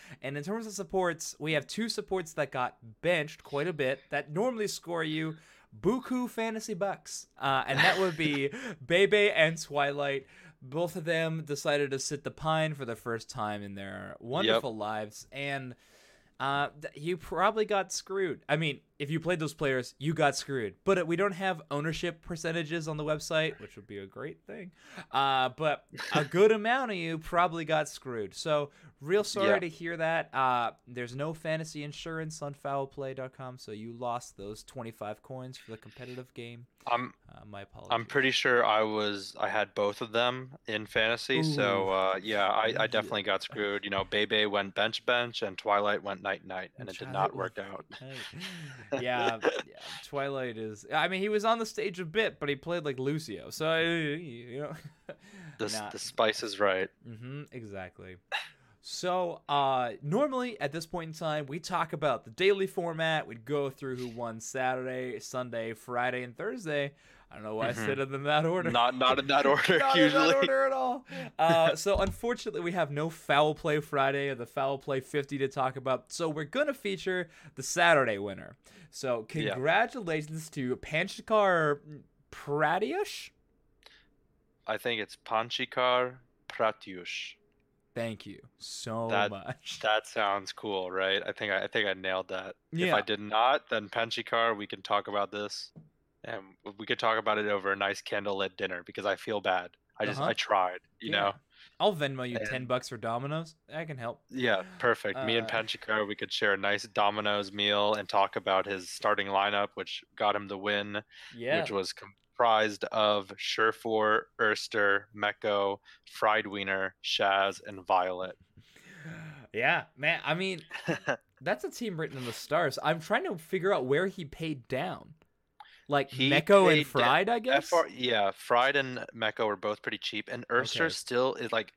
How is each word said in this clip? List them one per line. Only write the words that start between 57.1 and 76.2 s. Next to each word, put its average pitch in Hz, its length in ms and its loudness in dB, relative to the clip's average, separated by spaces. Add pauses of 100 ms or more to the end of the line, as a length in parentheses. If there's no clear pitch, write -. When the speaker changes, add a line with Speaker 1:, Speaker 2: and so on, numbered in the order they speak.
Speaker 1:
exactly. 95 640 -14 (640)
So, 180 680 -2
uh, 135 440 2 (100)
normally 247 580 0
at 143 100 -2
this 160 140 -6
point 170 240 -8
in 160 60 -10
time, 151 320 -2
we 139 140 -6
talk 165 340 -2
about 143 300 0
the 113 60 -18
daily 190 360 4
format. 160 600 0
We'd 117 200 -14
go 139 240 0
through 131 260 -8
who 123 120 -6
won 113 320 -6
Saturday, 127 800 -2
Sunday, 117 520 -6
Friday, 123 500 -2
and 123 140 -12
Thursday. 160 560 -2 (380)
I - 60 -20
don't 107 80 -14
know 107 100 -4
why 110 160 0
Speaker 2:
Mm-hmm. 117 120 -4
Speaker 1:
I 107 40 -2
said 135 120 0
it 135 140 -2
in 139 120 -6
that 151 200 4
order. 170 260 0
Speaker 2:
Not, 120 260 6
not 131 220 4
in 139 100 0
that 139 180 6
<laughs> 139 80 8
order, 170 240 6
Speaker 1:
Not 269 180 4
Speaker 2:
usually. 151 280 6
Speaker 1:
in - 40 6
that 269 80 6
order 269 300 4
at 269 60 2
all. 262 340 -2 (320)
Uh, 165 360 6
so, 196 240 2
unfortunately, 196 600 -2
we 170 120 -2
have 170 180 2
no 147 200 -2
Foul 151 440 4
Play 151 260 0
Friday 139 480 2
or 135 60 -2
the 117 120 -8
Foul 135 320 -2
Play 135 220 -2
fifty 143 380 -2
to 135 100 2
talk 131 280 -2
about. 127 360 -2
So, 170 160 0